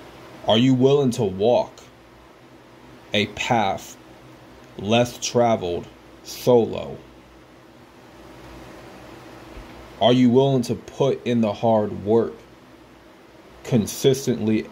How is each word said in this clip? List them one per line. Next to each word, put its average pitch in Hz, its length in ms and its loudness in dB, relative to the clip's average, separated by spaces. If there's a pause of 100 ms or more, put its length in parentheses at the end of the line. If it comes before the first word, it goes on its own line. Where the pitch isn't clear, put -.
(460)
Are 107 100 4
you 131 160 4
willing 135 400 4
to - 120 -4
walk 95 580 0 (1300)
a 104 140 0
path - 720 -4 (800)
less 117 400 0
traveled 101 680 -2 (360)
solo? 101 760 0 (3000)
Are 113 140 6
you 127 160 4
willing 131 320 4
to 113 120 -6
put - 520 -4
in 120 160 0
the 107 100 0
hard 104 520 -2
work 107 300 0 (1300)
consistently 113 1080 -2